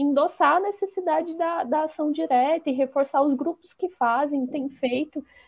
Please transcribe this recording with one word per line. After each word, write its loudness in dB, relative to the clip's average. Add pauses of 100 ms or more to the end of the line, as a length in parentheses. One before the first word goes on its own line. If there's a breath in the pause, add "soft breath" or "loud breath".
endossar 2
a 0
necessidade -2
da, -2
da 0
ação -2
direta 0
e 2
reforçar 0
os 2
grupos -6
que -4
fazem, 0
têm -6
feito, -4 (240 soft breath)